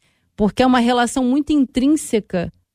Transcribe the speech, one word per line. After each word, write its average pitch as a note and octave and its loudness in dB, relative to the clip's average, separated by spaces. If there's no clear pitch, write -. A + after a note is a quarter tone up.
Porque G#3+ 0
é - 4
uma B3 4
relação A#3+ 0
muito C#4+ -2
intrínseca B3+ -2